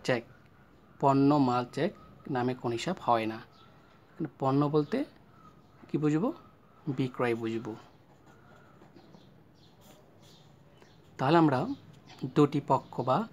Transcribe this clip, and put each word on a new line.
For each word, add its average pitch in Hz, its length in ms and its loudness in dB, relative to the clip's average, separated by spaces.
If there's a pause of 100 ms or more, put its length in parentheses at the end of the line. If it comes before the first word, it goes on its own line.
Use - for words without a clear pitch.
check, 120 200 -2 (760)
পণ্য, 139 360 4
মাল, 123 300 2 (100)
check 165 160 -2 (400)
নামে 127 220 -2
কোনো 123 260 -6
হিসাব 180 200 -4
হয় 113 260 0
না। 110 140 -8 (1000)
পণ্য 139 260 2
বলতে 156 400 0 (840)
কি 156 60 -4
বুঝবো? 156 360 0 (640)
বিক্রয় 127 380 -2
বুঝবো। 113 400 -6 (3500)
তাহলে 143 200 4
আমরা 147 220 4 (760)
দুটি 147 320 4
পক্ষ - 340 -2
বা 131 320 0